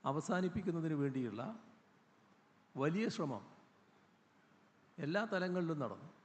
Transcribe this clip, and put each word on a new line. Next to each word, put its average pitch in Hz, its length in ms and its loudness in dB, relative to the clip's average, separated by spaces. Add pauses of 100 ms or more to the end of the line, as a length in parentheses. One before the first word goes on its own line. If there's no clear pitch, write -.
അവസാനിപ്പിക്കുന്നതിന് 165 960 2
വേണ്ടിയുള്ള 127 400 0 (1300)
വലിയ 165 340 2
ശ്രമം 135 360 -2 (1500)
എല്ലാ 170 240 0 (100)
തലങ്ങളിലും 180 500 2
നടന്നു. 107 260 -4 (160)